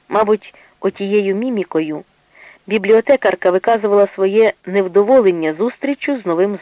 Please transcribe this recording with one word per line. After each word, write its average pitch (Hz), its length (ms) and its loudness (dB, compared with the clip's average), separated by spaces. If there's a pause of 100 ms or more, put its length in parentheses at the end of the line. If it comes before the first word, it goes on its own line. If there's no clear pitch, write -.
Мабуть, 208 460 -2 (260)
отією 196 540 -2
мімікою 175 680 -6 (640)
бібліотекарка 208 840 2
виказувала 202 640 2
своє 202 380 2 (140)
невдоволення 185 880 2
зустріччю 254 680 -4
з 190 60 -14
новим 185 360 -2